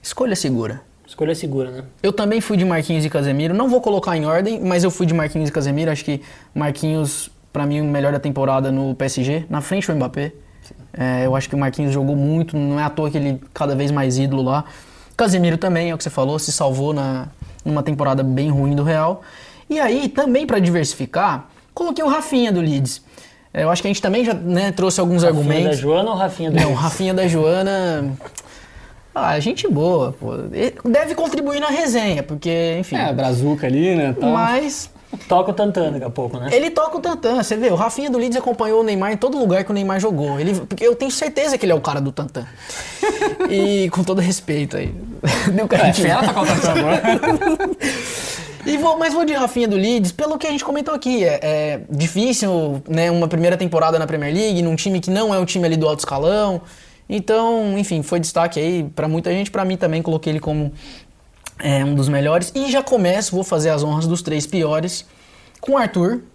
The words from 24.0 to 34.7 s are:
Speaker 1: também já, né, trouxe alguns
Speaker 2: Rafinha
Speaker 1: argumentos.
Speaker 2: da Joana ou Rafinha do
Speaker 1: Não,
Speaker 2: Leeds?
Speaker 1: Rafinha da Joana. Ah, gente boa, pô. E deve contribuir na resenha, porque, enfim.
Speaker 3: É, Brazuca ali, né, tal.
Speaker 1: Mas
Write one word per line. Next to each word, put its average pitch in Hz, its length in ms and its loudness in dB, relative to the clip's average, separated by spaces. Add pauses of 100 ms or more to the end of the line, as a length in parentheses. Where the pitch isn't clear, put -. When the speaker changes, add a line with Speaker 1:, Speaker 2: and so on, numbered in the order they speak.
Speaker 1:
também 220 220 2
já, 226 100 0
né, 180 360 0
trouxe 190 300 0
alguns 175 240 4
Speaker 2:
Rafinha 160 160 4
Speaker 1:
argumentos. 147 360 2
Speaker 2:
da 131 60 -4
Joana 175 280 2
ou 202 60 -2
Rafinha 180 340 -2
do 160 60 2
Speaker 1:
Não, 156 100 4
Speaker 2:
Leeds? 131 160 2
Speaker 1:
Rafinha 185 320 0
da 185 120 2
Joana. 170 880 0 (1000)
Ah, 151 280 0
gente 330 260 -2
boa, 156 460 2
pô. - 220 -8 (180)
E - 200 0 (160)
deve 302 280 2
contribuir 285 420 -2
na 302 100 -2
resenha, 233 540 0
porque, 165 560 -2
enfim. 175 160 -6
Speaker 3:
É, 160 180 0
Brazuca 135 540 0
ali, 160 300 2
né, 139 220 0
tal. 123 120 2
Speaker 1:
Mas 247 580 0 (380)